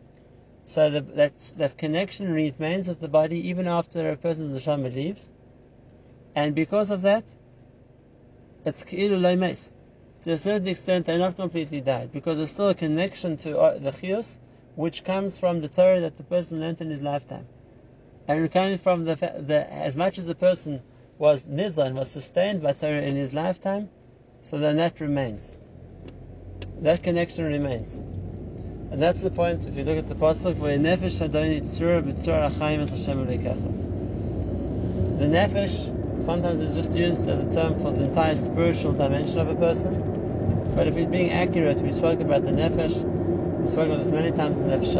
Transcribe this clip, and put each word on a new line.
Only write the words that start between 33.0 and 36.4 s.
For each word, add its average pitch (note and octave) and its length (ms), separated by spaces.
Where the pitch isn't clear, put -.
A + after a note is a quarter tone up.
Elokecha." - 1900
The C#3+ 80
nefesh G3 640
Sometimes E3+ 380